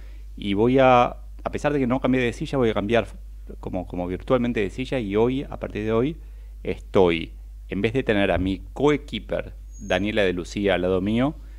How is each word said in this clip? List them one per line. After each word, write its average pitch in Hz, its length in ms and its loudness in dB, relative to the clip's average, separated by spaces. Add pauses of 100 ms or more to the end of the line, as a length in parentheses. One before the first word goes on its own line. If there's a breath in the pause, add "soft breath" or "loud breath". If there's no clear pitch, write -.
(360 loud breath)
y 101 180 -4
voy 120 240 4
a, 127 300 8
a - 440 -8
pesar 147 220 -2
de 147 60 0
que 127 80 2
no 127 120 2
cambié 131 220 2
de 117 120 0
silla, 143 260 -4
voy 117 100 4
a 104 60 0
cambiar 107 320 2 (520)
como, 90 280 -6
como 90 180 -4
virtualmente 117 540 0
de 98 100 0
silla, 131 300 -4
y 98 160 -2
hoy, 127 260 2
a - 180 -10
partir - 260 -6
de 110 60 0
hoy, 131 260 2 (440 soft breath)
estoy, 85 680 2 (360)
en 92 140 -4
vez 110 120 2
de 131 100 0
tener 101 260 2
a 90 80 4
mi 92 240 0 (120)
coequiper, 127 840 -2 (240)
Daniela 101 420 0
de 92 120 4
Lucía, 92 420 0
al 90 80 0
lado 92 180 2
mío, 120 340 0 (240 soft breath)